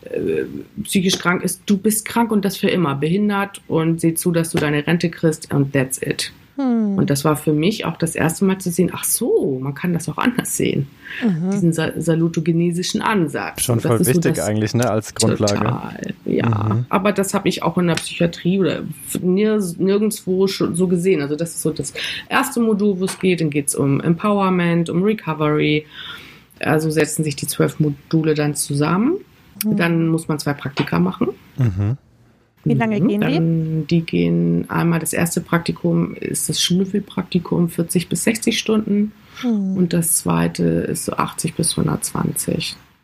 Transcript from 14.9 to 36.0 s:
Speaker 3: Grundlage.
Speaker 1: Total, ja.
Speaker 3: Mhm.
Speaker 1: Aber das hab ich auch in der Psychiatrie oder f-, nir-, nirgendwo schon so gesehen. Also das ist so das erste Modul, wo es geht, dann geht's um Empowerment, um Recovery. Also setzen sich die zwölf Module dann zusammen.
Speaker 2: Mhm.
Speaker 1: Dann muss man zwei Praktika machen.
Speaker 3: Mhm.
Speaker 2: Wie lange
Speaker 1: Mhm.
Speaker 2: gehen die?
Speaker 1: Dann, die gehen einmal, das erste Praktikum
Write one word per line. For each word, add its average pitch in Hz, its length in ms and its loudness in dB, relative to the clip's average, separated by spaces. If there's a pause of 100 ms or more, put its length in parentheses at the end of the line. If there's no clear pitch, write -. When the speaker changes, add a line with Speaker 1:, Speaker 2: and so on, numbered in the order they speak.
Speaker 3:
Grundlage. 104 400 2
Speaker 1:
Total, - 580 -4 (120)
ja. 73 240 2
Speaker 3:
Mhm. 107 400 0
Speaker 1:
Aber 202 220 2
das 196 220 0
hab - 140 0
ich - 160 -2
auch 170 160 0
in 175 80 2
der 165 80 2
Psychiatrie 170 640 -2
oder 170 220 0
f-, - 420 -8
nir-, 208 360 2 (200)
nirgendwo 190 680 0
schon 170 300 0
so 185 120 2
gesehen. 175 360 2
Also 143 120 -2
das 165 200 -4
ist - 80 -10
so 120 80 2
das - 200 -6 (380)
erste 262 300 0
Modul, 208 400 2
wo 190 60 -2
es 185 120 -4
geht, 180 240 2
dann 160 80 2
geht's 143 240 -2
um 139 260 2
Empowerment, 175 920 2
um 175 100 0
Recovery. 151 840 2 (720)
Also 156 320 2
setzen 151 320 0
sich 147 120 -2
die - 120 -6
zwölf 151 320 0
Module 151 560 2
dann 147 180 0
zusammen. 165 640 0 (500)
Speaker 2:
Mhm. 214 120 0
Speaker 1:
Dann 170 300 2
muss 160 200 0
man 151 100 -2
zwei 147 160 -2
Praktika 143 460 -2
machen. 185 300 0 (280)
Speaker 3:
Mhm. 107 400 0 (680)
Speaker 2:
Wie 117 100 4
lange 220 260 2
Speaker 1:
Mhm. 202 80 4
Speaker 2:
gehen 208 120 0
die? - 120 2
Speaker 1:
Dann, 160 540 0
die 170 180 4
gehen 170 640 0
einmal, 165 300 0
das 160 120 -6
erste 170 300 0
Praktikum 170 760 -2